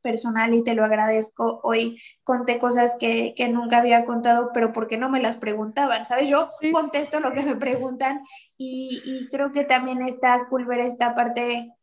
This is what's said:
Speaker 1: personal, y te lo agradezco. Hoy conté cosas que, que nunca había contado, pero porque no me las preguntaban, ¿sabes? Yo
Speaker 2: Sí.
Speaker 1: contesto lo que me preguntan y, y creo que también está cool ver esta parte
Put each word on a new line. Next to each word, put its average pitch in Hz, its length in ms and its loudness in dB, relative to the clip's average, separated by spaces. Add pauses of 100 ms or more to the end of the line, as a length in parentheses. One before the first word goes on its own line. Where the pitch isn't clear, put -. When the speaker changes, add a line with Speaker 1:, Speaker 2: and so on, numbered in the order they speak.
Speaker 1:
personal, 233 540 0
y 233 80 4
te 233 100 0
lo 220 100 2
agradezco. 220 800 0
Hoy 233 380 -2 (220)
conté 247 340 0
cosas 240 420 2
que, 226 380 -2
que 247 120 0
nunca 233 280 2
había 233 280 6
contado, 240 480 2
pero 226 200 2
porque 220 240 -4
no 254 120 -2
me 262 120 0
las 226 160 0
preguntaban, 220 680 -2
¿sabes? 262 220 2
Yo 294 220 2 (100)
Speaker 2:
Sí. 311 120 0
Speaker 1:
contesto 302 480 0
lo 262 140 0
que 269 100 -2
me 277 120 0
preguntan 262 680 -2 (360)
y, 262 480 -8
y 262 240 -8
creo 277 220 -2
que 285 120 0
también 254 380 0
está 247 480 2
cool 254 160 -2
ver 240 140 -2
esta 240 340 0
parte 240 580 -2 (120)